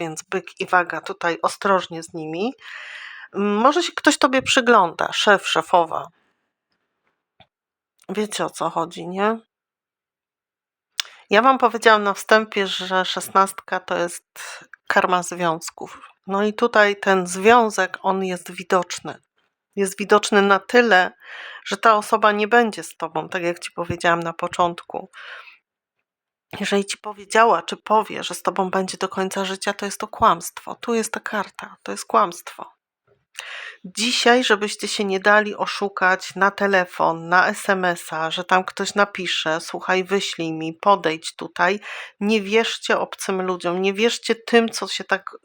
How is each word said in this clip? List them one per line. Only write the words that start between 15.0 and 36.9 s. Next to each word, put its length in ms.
związków. 800
No 160
i 120
tutaj 420
ten 300
związek, 760
on 220
jest 260
widoczny. 720
Jest 220
widoczny 440
na 160
tyle, 540
że 120
ta 200
osoba 360
nie 160
będzie 340
z 140
tobą, 320
tak 140
jak 160
ci 140
powiedziałam 480
na 120
początku. 800
Jeżeli 240
ci 140
powiedziała, 640
czy 140
powie, 480
że 100
z 80
tobą 280
będzie 280
do 100
końca 360
życia, 280
to 140
jest 140
to 80
kłamstwo. 640
Tu 200
jest 180
ta 80
karta, 600
to 100
jest 120
kłamstwo. 720
Dzisiaj, 600
żebyście 440
się 160
nie 160
dali 360
oszukać 800
na 140
telefon, 800